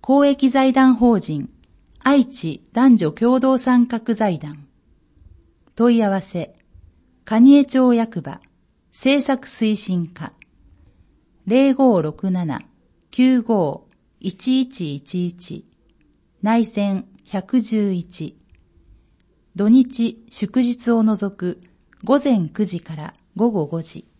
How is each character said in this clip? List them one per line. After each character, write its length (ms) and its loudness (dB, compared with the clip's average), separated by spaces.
公 260 2
益 240 2
財 220 2
団 220 4
法 240 2
人、 300 -8
愛 260 2
知 460 -12
男 240 4
女 160 0
共 280 0
同 160 2
参 320 2
画 260 -4
財 240 -2
団。 280 -16
問 220 4
い 60 2
合 80 0
わ 100 -2
せ、 340 -10
蟹 300 6
江 100 6
町 300 2
役 260 -4
場、 200 -14
政 320 0
策 240 -4
推 260 -2
進 320 -6
課。 260 -16
零 280 2
五 280 2
六 280 -6
七 320 -4
九 300 2
五 460 -2
一 400 -4
一 360 -6
一 300 -6
一。 380 -14
内 240 0
線 380 -6
百 360 -4
十 340 -4
一。 420 -12
土 140 -2
日 580 0
祝 320 -4
日 300 -4
を 120 2
除 320 -2
く 260 -8
午 180 2
前 260 0
九 160 -4
時 160 -8
か 140 -14
ら 200 -14
午 160 0
後 160 -4
五 160 -8
時。 240 -18